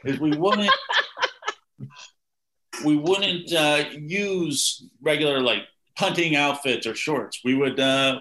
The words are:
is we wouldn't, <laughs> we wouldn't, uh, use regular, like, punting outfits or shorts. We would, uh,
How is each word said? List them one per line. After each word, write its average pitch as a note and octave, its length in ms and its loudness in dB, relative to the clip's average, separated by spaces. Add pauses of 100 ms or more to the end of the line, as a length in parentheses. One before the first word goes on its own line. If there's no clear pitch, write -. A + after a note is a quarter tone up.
is C3+ 140 -2
we D3+ 180 0
wouldn't, G3+ 340 2 (1080)
<laughs> - 1080 -16
we D3+ 120 4
wouldn't, F3+ 560 -2
uh, D3 400 2
use E3 920 -2 (160)
regular, D3 400 2
like, A2+ 220 2 (340)
punting E3+ 400 2
outfits C#3 500 0
or A2 80 -4
shorts. C3 500 -4
We B2+ 100 2
would, C3+ 260 2
uh, C3+ 400 2